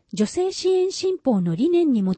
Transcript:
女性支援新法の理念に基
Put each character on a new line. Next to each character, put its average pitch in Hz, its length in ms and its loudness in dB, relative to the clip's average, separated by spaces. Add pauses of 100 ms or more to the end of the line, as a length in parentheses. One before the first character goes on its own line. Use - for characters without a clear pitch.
(120)
女 208 140 0
性 370 260 -2
支 - 160 -4
援 370 240 2
新 370 240 -2
法 220 240 0
の 170 140 0
理 254 160 0
念 339 220 2
に 214 100 2
基 - 20 0 (140)